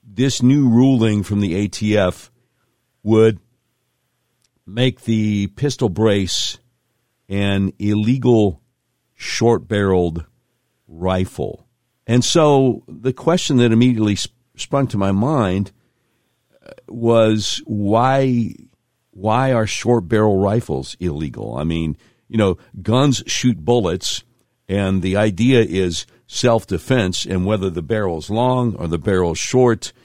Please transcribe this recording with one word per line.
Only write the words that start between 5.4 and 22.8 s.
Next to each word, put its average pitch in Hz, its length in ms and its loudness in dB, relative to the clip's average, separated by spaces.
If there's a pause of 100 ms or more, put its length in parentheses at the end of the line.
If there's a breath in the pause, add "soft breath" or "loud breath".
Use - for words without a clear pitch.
pistol 123 420 -4
brace 101 680 0 (720)
an 98 480 0
illegal 107 840 2 (520)
short-barreled 95 1120 -2 (640)
rifle. 87 800 -6 (400)
And 123 180 2
so 143 640 2
the 131 260 -6
question 165 440 0
that 120 140 4
immediately 113 460 2
sp-, - 160 -8 (240)
sprung 139 300 -4
to 104 100 -6
my 98 140 0
mind, 101 600 -2 (920)
uh, - 60 -20 (160)
was 113 800 2
why, 120 880 0 (560)
why 113 420 0
are 110 140 0
short 110 400 0
barrel 107 320 2
rifles 98 600 -2
illegal? 67 580 -6
I 73 60 -6
mean, 82 320 -4 (320)
you 113 100 -6
know, 98 200 2 (240 soft breath)